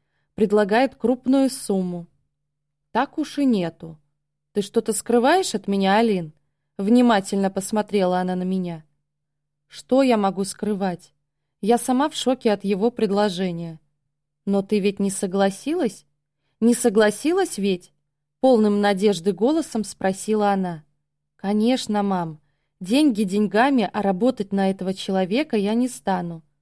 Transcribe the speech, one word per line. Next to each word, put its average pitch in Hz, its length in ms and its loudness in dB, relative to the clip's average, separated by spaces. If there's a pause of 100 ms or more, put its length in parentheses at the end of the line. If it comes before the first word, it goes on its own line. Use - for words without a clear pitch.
(340)
Предлагает 214 600 2
крупную 262 560 0
сумму». 180 560 -6 (840)
«Так 269 260 -2
уж 294 200 -6
и 285 60 0
нету». 170 540 -2 (540)
«Ты 202 100 -2
что-то 226 320 -2
скрываешь 269 600 2
от 196 140 -6
меня, 196 300 2
Алин?» 190 340 0 (460)
Внимательно 202 720 2
посмотрела 190 720 -2
она 185 160 -2
на 180 60 -4
меня. 180 420 -6 (840)
«Что - 360 0
я 240 160 4
могу 196 260 0
скрывать? 196 680 -6 (480)
Я 233 160 4
сама 262 320 0
в - 40 -14
шоке 247 380 0
от 202 120 -4
его 202 260 0
предложения». 185 920 -2 (640)
«Но 196 180 0
ты 208 160 0
ведь 196 220 -2
не 196 100 0
согласилась? 196 920 -2 (560)
Не 233 140 4
согласилась 226 840 0
ведь?» 190 360 -4 (480)
Полным 214 420 4
надежды 202 500 2
голосом 233 520 -2
спросила 202 640 -2
она. 180 340 -4 (520)
«Конечно, 214 680 -2
мам. 175 380 -4 (380)
Деньги 226 440 0
деньгами, 208 680 2
а 214 120 -4
работать 196 500 -2
на 196 180 2
этого 190 220 -4
человека 190 640 -2
я 202 160 0
не 240 160 0
стану. 175 540 -6 (200)